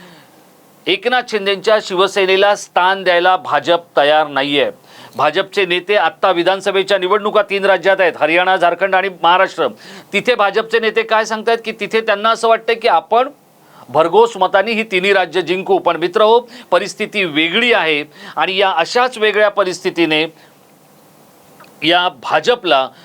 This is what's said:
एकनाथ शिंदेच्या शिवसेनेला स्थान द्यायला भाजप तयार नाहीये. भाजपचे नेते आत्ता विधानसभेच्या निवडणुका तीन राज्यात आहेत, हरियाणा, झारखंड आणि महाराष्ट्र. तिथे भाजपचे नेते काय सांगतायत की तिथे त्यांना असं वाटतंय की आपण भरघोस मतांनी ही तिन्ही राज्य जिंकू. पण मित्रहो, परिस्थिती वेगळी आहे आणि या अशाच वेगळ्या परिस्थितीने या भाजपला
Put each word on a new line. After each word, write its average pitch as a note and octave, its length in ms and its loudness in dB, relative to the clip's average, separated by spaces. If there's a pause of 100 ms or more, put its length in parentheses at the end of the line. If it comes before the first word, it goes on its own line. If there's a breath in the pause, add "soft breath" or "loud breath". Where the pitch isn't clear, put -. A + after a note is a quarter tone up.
(880 loud breath)
एकनाथ A#3 420 0
शिंदेच्या G3 520 0
शिवसेनेला F#3+ 760 2
स्थान F#3 480 -2
द्यायला F3+ 340 2
भाजप D#3+ 420 0 (180)
तयार D3+ 300 4
नाहीये. C#3 440 0 (440 loud breath)
भाजपचे F3 500 -2
नेते F3+ 300 -2
आत्ता F#3+ 360 0
विधानसभेच्या F#3+ 680 0
निवडणुका G3+ 440 0
तीन G3 240 -2
राज्यात F#3+ 340 2
आहेत, E3+ 200 2
हरियाणा, F3+ 360 2
झारखंड F3 400 0
आणि F#3+ 140 0 (140)
महाराष्ट्र. F3 440 2 (460 loud breath)
तिथे G3+ 220 0
भाजपचे G#3+ 440 0
नेते A3 240 0
काय A3 220 0
सांगतायत A3+ 400 -2
की A3 60 -8
तिथे G#3+ 300 -4
त्यांना A3 280 0
असं A3+ 180 0
वाटतंय A3+ 280 0
की A3+ 120 -2
आपण A3 420 0 (600 loud breath)
भरघोस E3 480 2
मतांनी G3 340 0
ही A3 120 -2
तिन्ही G3 300 0
राज्य F3+ 280 0
जिंकू. F3+ 360 -2
पण E3+ 200 -2
मित्रहो, G#3+ 440 2 (300 loud breath)
परिस्थिती G3 520 -2
वेगळी E3+ 500 0
आहे D#3+ 300 0 (320 loud breath)
आणि F3 220 -2
या G3 120 2
अशाच A#3 480 -2
वेगळ्या G#3 320 2
परिस्थितीने E3+ 760 -2 (1600 soft breath)
या F3 260 2
भाजपला D3 800 -2 (160 loud breath)